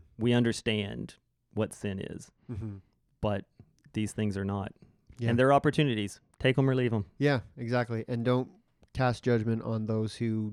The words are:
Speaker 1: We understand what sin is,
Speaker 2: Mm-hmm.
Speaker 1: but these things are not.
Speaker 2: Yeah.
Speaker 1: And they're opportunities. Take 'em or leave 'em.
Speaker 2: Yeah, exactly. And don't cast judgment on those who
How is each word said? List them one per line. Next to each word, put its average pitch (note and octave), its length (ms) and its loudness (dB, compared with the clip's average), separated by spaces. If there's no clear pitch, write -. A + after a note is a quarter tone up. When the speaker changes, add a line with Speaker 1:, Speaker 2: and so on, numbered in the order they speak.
Speaker 1:
We A#2+ 160 2
understand A2 800 0
what G#2+ 200 -2
sin G2 260 -8
is, - 300 -12
Speaker 2:
Mm-hmm. G#2 260 -10
Speaker 1:
but G2+ 240 -2
these G#2+ 180 -4
things G#2 240 -2
are G2 100 -4
not. G2 280 -6
Speaker 2:
Yeah. A#2 120 -2
Speaker 1:
And A#2+ 100 2
they're C3+ 140 8
opportunities. C#3 640 2
Take B2+ 180 2
'em C3+ 120 4
or C3 60 2
leave A#2+ 180 0
'em. G#2+ 120 -2
Speaker 2:
Yeah, C#3 200 2
exactly. A#2 520 -2
And A#2 160 -2
don't B2+ 240 2
cast B2 300 0
judgment A2+ 400 2
on A2 220 -4
those A2 300 -2
who A2 380 -2